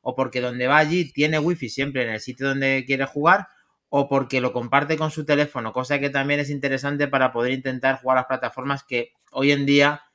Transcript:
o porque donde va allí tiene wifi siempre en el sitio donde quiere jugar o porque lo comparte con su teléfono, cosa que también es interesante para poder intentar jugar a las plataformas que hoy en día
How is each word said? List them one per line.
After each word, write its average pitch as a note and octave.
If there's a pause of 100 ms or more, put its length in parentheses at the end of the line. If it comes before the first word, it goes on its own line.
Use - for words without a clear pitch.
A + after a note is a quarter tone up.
o B2
porque B2+
donde B2
va C#3+
allí D#3
tiene D#3
wifi D3+
siempre C3+
en A2+
el A2
sitio C3
donde C3+
quiere C3+
jugar F3 (400)
o C#3
porque C3+
lo B2
comparte C#3+
con D#3
su D3+
teléfono, C#3+
cosa C3
que C#3
también C#3+
es C#3+
interesante C#3+
para C3
poder B2
intentar C3
jugar C3
a B2+
las B2+
plataformas C3
que A#2+ (180)
hoy C#3
en C#3+
día C#3+ (140)